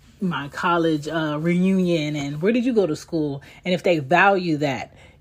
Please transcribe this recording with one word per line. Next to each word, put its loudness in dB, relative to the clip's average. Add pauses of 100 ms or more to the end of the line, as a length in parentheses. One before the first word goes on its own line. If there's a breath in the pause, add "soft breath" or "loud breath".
(200)
my -4
college, 0
uh, -4
reunion, 0
and -6
where 2
did 0
you 0
go 2
to -2
school?" -6 (220 loud breath)
And -2
if -4
they 4
value 2
that, -4 (260 soft breath)